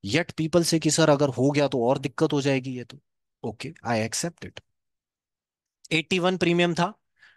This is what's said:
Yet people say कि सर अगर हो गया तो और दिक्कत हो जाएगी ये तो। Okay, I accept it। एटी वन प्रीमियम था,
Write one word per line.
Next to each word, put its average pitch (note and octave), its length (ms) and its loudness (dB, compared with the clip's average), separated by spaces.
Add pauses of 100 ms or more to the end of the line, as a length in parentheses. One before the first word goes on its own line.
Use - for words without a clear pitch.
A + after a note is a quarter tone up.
(140)
Yet E3+ 260 -2
people E3 300 2
say E3 100 2
कि D#3 100 0
सर D#3 200 4
अगर C#3+ 180 4 (100)
हो C3+ 120 4
गया C#3+ 180 2
तो B2+ 200 -2
और C3+ 100 2
दिक्कत C#3+ 340 -2
हो D3 100 0
जाएगी C3 340 -2
ये A#2+ 80 -10
तो। C#3 140 -20 (520)
Okay, F#2 220 -12 (120)
I A#2 220 -2
accept C#3 420 -8
it। - 120 -20 (1300)
एटी E3 260 -2
वन F#3 180 0
प्रीमियम F3 380 2
था, F3 180 -2 (440)